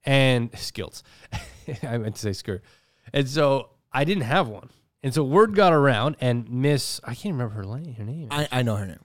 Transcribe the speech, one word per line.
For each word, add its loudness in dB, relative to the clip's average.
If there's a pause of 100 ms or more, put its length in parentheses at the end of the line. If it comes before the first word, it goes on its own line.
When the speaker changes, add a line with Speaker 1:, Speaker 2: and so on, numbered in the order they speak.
Speaker 1:
and 4
skilts. -12 (400)
<laughs> -12
I -4
meant -4
to -12
say -2
skirt. -6 (520)
And 2
so 0 (220)
I 0
didn't 0
have 0
one. -14 (340)
And -2
so 0
word 4
got 6
around, 4
and 0
Miss, 0
I -10
can't -6
remember -4
her -8
la-, -8 (200)
her -10
name. -10
Speaker 2:
I, -2
I 0
know 0
her -4
name. -12